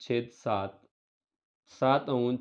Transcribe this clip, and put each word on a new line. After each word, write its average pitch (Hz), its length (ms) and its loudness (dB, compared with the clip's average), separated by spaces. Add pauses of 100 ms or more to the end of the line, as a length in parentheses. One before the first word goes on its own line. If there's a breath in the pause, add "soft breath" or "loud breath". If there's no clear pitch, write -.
छेद 120 340 -2
सात, 101 340 -4 (1040)
सात 139 380 2
अंश 123 300 0